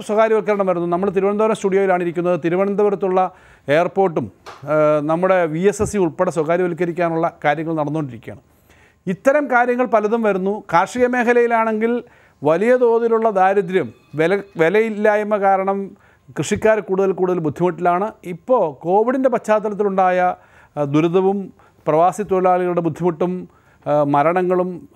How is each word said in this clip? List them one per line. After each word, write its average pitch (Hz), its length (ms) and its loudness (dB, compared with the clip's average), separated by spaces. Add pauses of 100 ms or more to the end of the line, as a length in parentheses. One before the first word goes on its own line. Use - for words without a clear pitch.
സ്വകാര്യവൽക്കരണം 208 640 2
വരുന്നു. 175 280 -2
നമ്മൾ 190 160 -2
തിരുവനന്തപുരം 208 480 0
സ്റ്റുഡിയോയിലാണ് 190 440 0
ഇരിക്കുന്നത്. 175 420 -2
തിരുവനന്തപുരത്തുള്ള 190 760 0 (480)
എയർപോർട്ടും, 170 580 0 (460)
ഏഹ്, 151 280 2 (100)
നമ്മുടെ 180 340 2
വി 160 240 -4
എസ് 202 140 -2
എസ് - 100 -4
സി 208 60 -2
ഉൾപ്പെടെ 180 320 0
സ്വകാര്യവൽക്കരിക്കാനുള്ള 170 960 -2 (180)
കാര്യങ്ങൾ 156 300 0
നടന്നുകൊണ്ടിരിക്കുകയാണ്. 147 680 -8 (640)
ഇത്തരം 269 440 0
കാര്യങ്ങൾ 247 360 2
പലതും 214 360 0
വരുന്നു. 196 400 -2 (100)
കാർഷിക 190 340 2
മേഖലയിലാണെങ്കിൽ 233 840 0 (500)
വലിയ 175 340 2
തോതിലുള്ള 226 540 2
ദാരിദ്ര്യം, 185 580 0 (260)
വില, 165 200 0 (220)
വിലയില്ലായ്മ 208 800 0
കാരണം 196 420 0 (600)
കൃഷിക്കാർ 208 420 0
കൂടുതൽ 190 320 -2
കൂടുതൽ 180 260 -2
ബുദ്ധിമുട്ടിലാണ്. 175 760 -2 (120)
ഇപ്പോൾ 190 380 -2 (220)
കോവിഡിൻ്റെ 233 440 2
പശ്ചാത്തലത്തിലുണ്ടായ, 202 880 0 (580)
ആ, 147 80 -2
ദുരിതവും 170 540 0 (480)
പ്രവാസി 165 360 2
തൊഴിലാളികളുടെ 180 580 0
ബുദ്ധിമുട്ടും, 170 520 -2 (540)
ആ, 147 160 2
മരണങ്ങളും 180 920 0